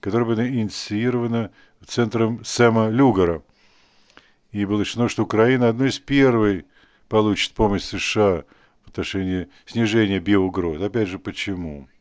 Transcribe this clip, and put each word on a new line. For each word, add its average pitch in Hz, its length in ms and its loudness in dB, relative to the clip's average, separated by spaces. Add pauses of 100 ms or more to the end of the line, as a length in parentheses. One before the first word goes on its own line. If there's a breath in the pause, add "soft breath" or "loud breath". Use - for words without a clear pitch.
которая 113 280 -2
была 117 180 0
инициирована 117 1040 -4 (340 soft breath)
центром 113 580 -2
Сэма 113 460 2
Люгара. 95 520 2 (1080 soft breath)
И 101 140 -2
было 104 160 0
решено, 113 260 -2
что - 140 -2
Украина 120 480 2
одной 127 180 0
из - 100 -4
первой 117 680 2 (420 soft breath)
получит 107 460 0
помощь 101 300 0
С - 140 -10
Ш - 220 -4
А 95 240 2 (400 soft breath)
в - 60 -20
отношении 92 580 -4 (160 soft breath)
снижения 107 560 0
биоугроз. 92 640 0
Опять 104 260 -2
же, 92 100 -10
почему? 85 680 -10 (120)